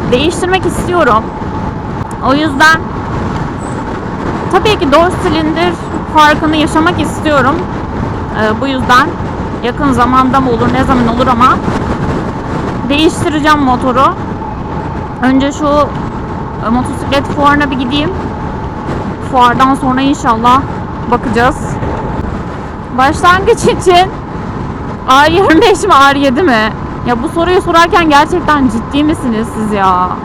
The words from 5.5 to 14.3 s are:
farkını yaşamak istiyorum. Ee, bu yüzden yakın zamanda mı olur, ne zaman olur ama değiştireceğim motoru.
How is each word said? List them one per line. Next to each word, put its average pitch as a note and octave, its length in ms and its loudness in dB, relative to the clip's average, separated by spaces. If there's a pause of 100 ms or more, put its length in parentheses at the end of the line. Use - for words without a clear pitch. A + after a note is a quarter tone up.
farkını D4+ 400 4
yaşamak D#4+ 460 2
istiyorum. C#4+ 540 0 (880)
Ee, G#3+ 200 0
bu C4+ 60 -2
yüzden C4 400 2 (560)
yakın B3 280 0
zamanda B3+ 480 2
mı C4 100 0
olur, A#3+ 240 0
ne C4 100 0
zaman B3+ 240 2
olur A#3+ 200 0
ama C4 300 4 (1300)
değiştireceğim D4+ 680 2
motoru. C4 460 2 (1160)